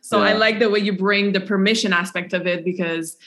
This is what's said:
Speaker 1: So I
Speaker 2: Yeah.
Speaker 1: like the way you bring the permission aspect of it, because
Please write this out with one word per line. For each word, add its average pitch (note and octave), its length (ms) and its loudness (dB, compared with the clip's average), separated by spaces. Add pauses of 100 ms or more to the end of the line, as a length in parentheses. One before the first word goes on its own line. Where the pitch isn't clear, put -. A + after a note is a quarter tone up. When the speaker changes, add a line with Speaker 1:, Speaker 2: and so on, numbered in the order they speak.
Speaker 1:
So G#3 200 0
I G#3 100 2
Speaker 2:
Yeah. G#3+ 60 2
Speaker 1:
like A3 220 2
the A3+ 120 4
way G#3 80 2
you G3+ 140 0
bring G3+ 400 2
the F#3+ 80 0
permission G3+ 520 0
aspect F3 400 -4
of F3 140 -2
it, F3 180 -2
because E3+ 500 -4 (120)